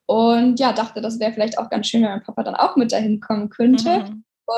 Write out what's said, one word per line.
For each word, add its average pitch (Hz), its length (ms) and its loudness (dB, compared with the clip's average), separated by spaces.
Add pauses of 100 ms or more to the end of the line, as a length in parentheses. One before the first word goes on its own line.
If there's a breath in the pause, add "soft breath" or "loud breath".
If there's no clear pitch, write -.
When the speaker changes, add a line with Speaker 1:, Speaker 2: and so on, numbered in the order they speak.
Speaker 1:
und 233 520 2
ja, 254 140 2
dachte, 226 280 -4
das 226 180 -6
wäre 226 140 -2
vielleicht 220 260 -2
auch 226 100 -6
ganz 208 180 -4
schön, 233 140 2
wenn 220 80 4
mein 196 140 -8
Papa 226 200 -8
dann 220 120 -6
auch 359 200 2
mit 233 160 0
dahin 214 280 0
kommen 208 300 -4
könnte. 254 500 2
Speaker 2:
Mhm. 214 240 -10 (340)